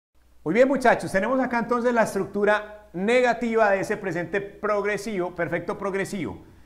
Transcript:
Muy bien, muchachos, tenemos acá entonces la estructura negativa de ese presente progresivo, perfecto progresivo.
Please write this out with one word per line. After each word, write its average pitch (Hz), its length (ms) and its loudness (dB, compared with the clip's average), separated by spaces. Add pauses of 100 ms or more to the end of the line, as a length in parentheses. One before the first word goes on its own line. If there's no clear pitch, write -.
(420)
Muy 160 120 -2
bien, 254 140 6
muchachos, 233 420 2
tenemos 233 300 0
acá 240 180 0
entonces 240 360 0
la 226 80 4
estructura 202 920 -2
negativa 226 760 2
de 196 100 2
ese 208 160 -2
presente 180 440 -4
progresivo, 202 960 -4
perfecto 170 440 -4
progresivo. 190 640 -6 (240)